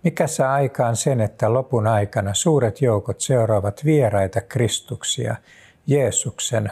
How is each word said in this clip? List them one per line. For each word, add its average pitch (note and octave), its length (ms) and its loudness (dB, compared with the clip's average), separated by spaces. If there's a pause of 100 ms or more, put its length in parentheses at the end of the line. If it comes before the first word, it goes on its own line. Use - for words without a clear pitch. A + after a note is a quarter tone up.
Mikä E3+ 240 0
saa C3+ 260 0
aikaan C3 420 0
sen, B2+ 260 0
että G#2+ 320 0
lopun A#2+ 340 0
aikana G2+ 460 0
suuret C3 480 0
joukot A#2 400 0
seuraavat G#2+ 640 0
vieraita G#2+ 560 2
Kristuksia - 920 -4 (520)
Jeesuksen A#2 840 -2